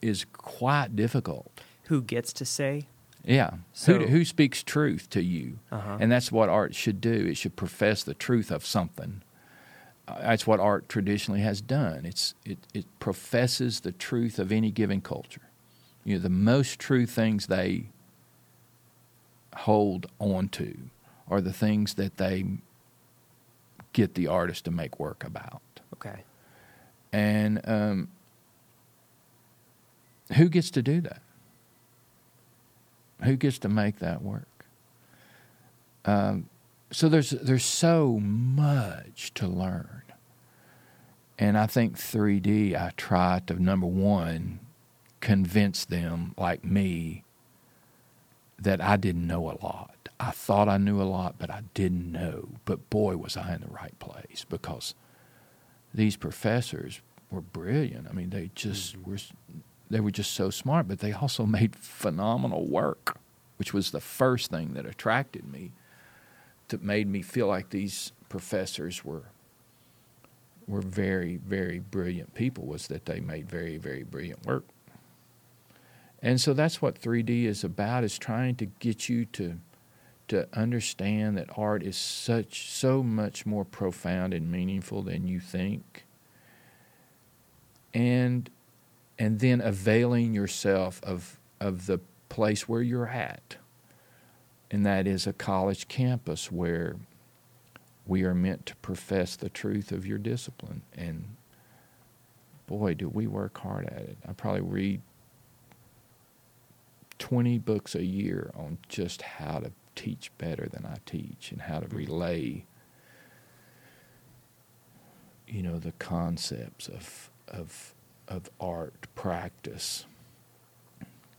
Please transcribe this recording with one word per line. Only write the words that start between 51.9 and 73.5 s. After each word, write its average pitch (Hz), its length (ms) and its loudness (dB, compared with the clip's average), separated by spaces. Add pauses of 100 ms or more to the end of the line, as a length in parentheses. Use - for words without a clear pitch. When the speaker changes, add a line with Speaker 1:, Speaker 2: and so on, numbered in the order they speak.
Speaker 1:
know. 82 380 -6 (160)
But - 240 -4
boy, 104 280 2
was 90 180 -8
I 90 180 -6
in 82 80 -6
the - 60 -10
right - 320 -14
place, - 480 -14
because - 480 -8 (960)
these 107 220 4
professors - 880 -2 (300)
were 92 100 -6
brilliant. 117 680 -2
I - 40 -10
mean, 90 160 -6
they 92 260 -6
just 98 420 -6
Speaker 2:
Mm-hmm. 92 120 -12
Speaker 1:
were 98 60 -6
s-, - 180 -12 (560)
they 110 100 2
were 104 120 2
just 101 220 -2
so 95 160 2
smart, 151 380 2
but 190 120 -4
they 104 120 0
also 113 340 0
<laughs> - 20 2
made 110 280 4
phenomenal 104 880 -2
work, - 520 0 (400)
which - 160 -4
was 101 180 0
the 73 100 -4
first 127 500 0
thing 80 220 -4
that 69 120 -8
attracted - 640 -2
me, 82 220 -14 (960)
that - 120 -6
made 104 280 0
me 95 120 -2
feel 110 260 -2
like 95 240 -2
these 98 420 -6 (160)
professors 90 760 -6
were, 73 180 -10 (1400)
were 101 140 -2
very, 92 560 -2
very 90 420 -4
brilliant 90 540 -6
people, 127 320 -4
was 73 220 -8
that 76 180 -8
they 80 140 -6
made 78 300 -8
very, 82 280 -6